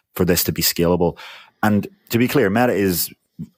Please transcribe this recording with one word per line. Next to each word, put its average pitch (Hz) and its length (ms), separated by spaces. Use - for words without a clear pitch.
for 92 100
this 87 200
to 87 60
be 80 100
scalable. 85 560
And 104 240
to - 80
be 123 100
clear, 120 220
Meta 117 240
is 92 360